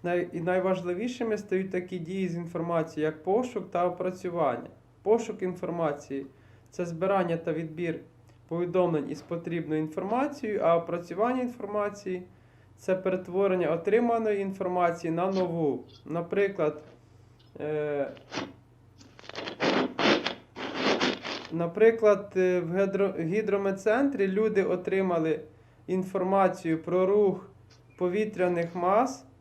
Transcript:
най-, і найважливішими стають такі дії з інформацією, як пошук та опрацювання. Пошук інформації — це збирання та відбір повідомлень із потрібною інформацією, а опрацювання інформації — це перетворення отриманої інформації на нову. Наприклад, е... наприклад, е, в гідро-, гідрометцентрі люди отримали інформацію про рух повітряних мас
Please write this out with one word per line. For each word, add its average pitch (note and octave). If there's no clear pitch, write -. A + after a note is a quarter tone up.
най-, F3
і E3+
найважливішими F#3
стають F#3+
такі F3+
дії F3+
з E3
інформацією, E3
як D#3
пошук G#3+
та F3
опрацювання. F3
Пошук G#3+
інформації — E3
це F3+
збирання E3+
та E3
відбір E3
повідомлень E3+
із D#3
потрібною E3
інформацією, G#3+
а E3+
опрацювання F3
інформації — G3+
це -
перетворення F#3
отриманої G#3+
інформації F3+
на E3+
нову. E3+
Наприклад, E3+
е... D3
наприклад, G#3
е, F#3
в E3+
гідро-, F#3+
гідрометцентрі G3
люди G3
отримали F3+
інформацію F#3
про F#3
рух G3
повітряних F3+
мас G3